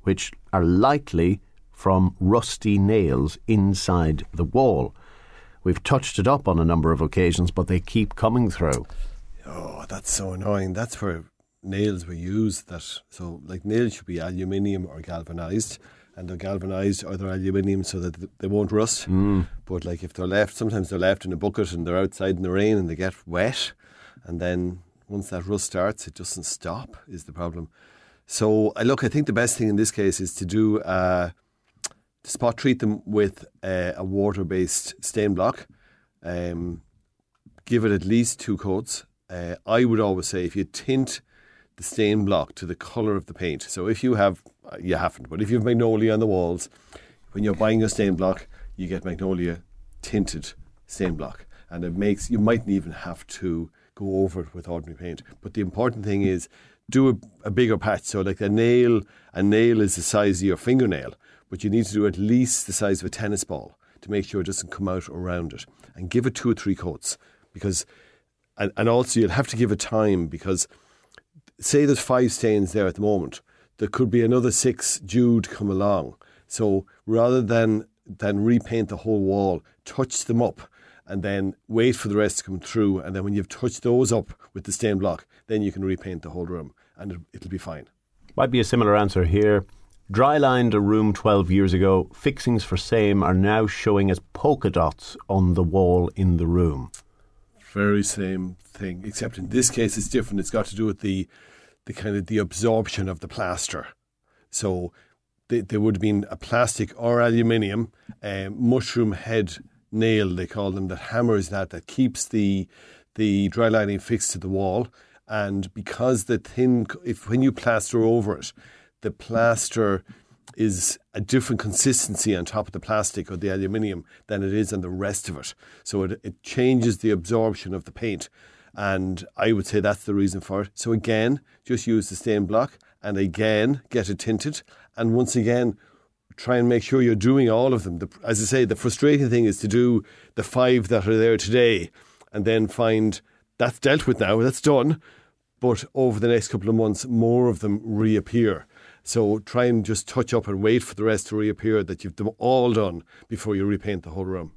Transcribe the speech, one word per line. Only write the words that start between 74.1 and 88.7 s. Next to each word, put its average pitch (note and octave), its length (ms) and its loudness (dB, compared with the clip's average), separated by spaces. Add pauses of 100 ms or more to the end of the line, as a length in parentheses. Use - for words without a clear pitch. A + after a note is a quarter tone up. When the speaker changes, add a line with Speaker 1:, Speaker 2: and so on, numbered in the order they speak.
Speaker 2:
be A#2 140 4
another A#2+ 260 4
six - 480 -2
due A#2 420 4
to - 80 -6
come G2+ 220 -4
along. F#2+ 460 0 (320)
So G2 360 0 (220)
rather A#2+ 340 4
than, A2 460 2 (180)
than G2+ 380 -2
repaint A2+ 460 2
the G2+ 80 -8
whole G#2+ 240 0
wall, F#2+ 420 2 (220)
touch - 400 -4
them A#2 180 2
up - 200 -2 (440)
and F#2+ 160 -6
then G2 320 -4 (140)
wait A2+ 280 2
for - 120 -8
the G2+ 80 -2
rest G#2 220 0
to - 60 -10
come F#2 140 -10
through, G2+ 420 0
and F2+ 140 -10
then F#2+ 100 -4
when G2+ 100 -4
you've G2 120 -2
touched - 360 -6
those B2 280 2
up A2+ 220 -2 (220)
with G2 100 -12
the G2+ 80 -8
stain G#2 260 0
block, F2+ 280 -4 (220)
then A2 120 -2
you G2+ 100 -2
can F#2+ 140 -8
repaint F#2 380 -6
the D#2+ 80 -14
whole F2 160 -8
room, D2+ 260 -12 (240)
and F#2+ 160 -12
it, F2 60 -12 (160)
it'll - 160 -16
be F#2 80 -8
fine. D#2 280 -12 (480)
Speaker 1:
Might B2+ 160 0
be B2 80 2
a A2 60 4
similar G#2+ 320 4